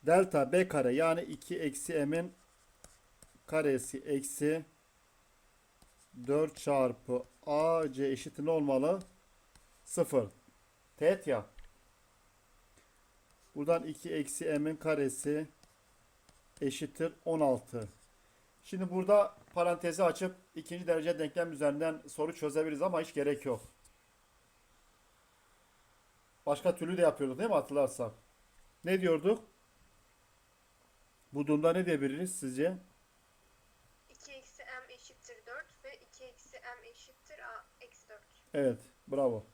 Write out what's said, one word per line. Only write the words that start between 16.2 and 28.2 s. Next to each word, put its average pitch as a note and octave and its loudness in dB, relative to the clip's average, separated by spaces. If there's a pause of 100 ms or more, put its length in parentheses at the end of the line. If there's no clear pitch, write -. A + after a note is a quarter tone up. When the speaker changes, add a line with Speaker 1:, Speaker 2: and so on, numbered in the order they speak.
Speaker 1:
eşittir D3+ -4 (120)
on E3 0
altı. A#2+ 0 (760)
Şimdi F#3 -6
burada F#3+ 4 (160)
parantezi F3 2
açıp F3+ 0 (180)
ikinci F3 -10
derece E3 2
denklem E3 -2
üzerinden D3+ -2
soru D#3 -4
çözebiliriz D3+ -2
ama F3 0
hiç D#3+ -8
gerek C#3+ -2
yok. B2 -4 (2750)
Başka D3 2
türlü E3+ -4
de E3+ 4
yapıyorduk C#3 2
değil A3 -2
mi, G3 2
hatırlarsak? C3 0 (720)